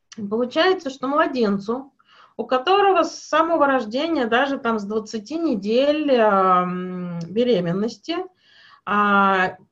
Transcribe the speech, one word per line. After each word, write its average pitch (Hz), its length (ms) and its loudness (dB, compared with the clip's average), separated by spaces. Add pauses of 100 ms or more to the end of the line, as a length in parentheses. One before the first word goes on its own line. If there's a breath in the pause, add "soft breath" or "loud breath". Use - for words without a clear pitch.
(300)
Получается, 277 600 0
что 254 160 -10
младенцу, 262 840 -2 (440 soft breath)
у 226 80 -8
которого 359 600 2
с - 140 -6
самого 320 480 2
рождения, 262 600 0
даже 262 320 0
там 226 200 -2
с 202 60 -6
двадцати 214 540 -6
недель, 277 840 0
ам, 180 1000 0 (100)
беременности, 214 880 -2 (680 soft breath)
а, 196 720 2 (160)